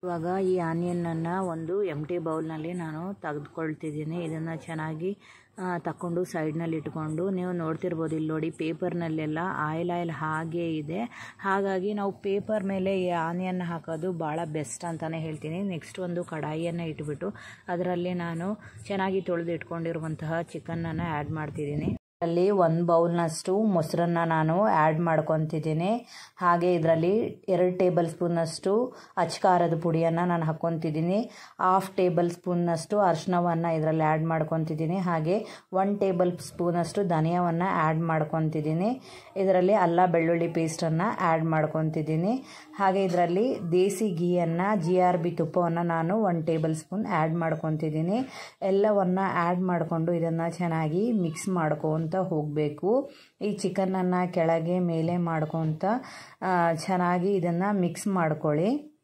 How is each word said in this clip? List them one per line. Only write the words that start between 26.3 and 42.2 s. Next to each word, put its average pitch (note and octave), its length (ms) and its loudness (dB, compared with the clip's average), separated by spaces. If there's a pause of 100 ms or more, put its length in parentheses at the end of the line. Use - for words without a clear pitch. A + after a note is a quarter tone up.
ಹಾಗೆ F3 360 4
ಇದರಲ್ಲಿ E3 440 4 (320)
ಎರಡು F3+ 280 4
ಟೇಬಲ್ E3+ 300 4
ಸ್ಪೂನಷ್ಟು F3 880 0 (200)
ಅಚ್ಚ E3+ 240 0
ಖಾರದ F3 380 4
ಪುಡಿಯನ್ನು E3 460 2
ನಾನು E3+ 200 2
ಹಾಕ್ಕೊತಿದ್ದೀನಿ. E3 840 0 (280)
ಹಾಫ್ F#3 320 4
ಟೇಬಲ್ F3 400 2
ಸ್ಪೂನಷ್ಟು F3 680 0
ಅರಿಶಿನವನ್ನು E3+ 760 2
ಇದರಲ್ಲಿ D#3 280 2
ಆ್ಯಡ್ D#3+ 220 2
ಮಾಡ್ಕೊತಿದ್ದೀನಿ. D#3+ 720 0
ಹಾಗೆ E3+ 480 0 (280)
ಒನ್ G3 260 0
ಟೇಬಲ್ F3+ 380 2
ಸ್ಪೂನಷ್ಟು F3 680 -2
ಧನಿಯಾವನ್ನು E3+ 840 2
ಆ್ಯಡ್ D#3+ 140 2
ಮಾಡ್ಕೊತಿದ್ದೀನಿ. D#3+ 1000 0 (360)
ಇದರಲ್ಲಿ F#3+ 360 4
ಅಲ್ಲ F3+ 320 6
ಬೆಳ್ಳುಳ್ಳಿ E3+ 420 4
ಪೇಸ್ಟನ್ನು E3 720 0
ಆ್ಯಡ್ E3 240 2
ಮಾಡ್ಕೊತಿದ್ದೀನಿ. D#3+ 1000 0 (320)